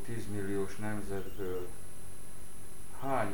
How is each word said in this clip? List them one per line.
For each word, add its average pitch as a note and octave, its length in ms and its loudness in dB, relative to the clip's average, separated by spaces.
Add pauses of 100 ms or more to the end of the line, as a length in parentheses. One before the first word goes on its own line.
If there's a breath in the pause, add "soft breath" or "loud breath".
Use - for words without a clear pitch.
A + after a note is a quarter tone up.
tízmilliós G2 680 2
nemzetből G2 920 0 (1300)
hány B2 340 2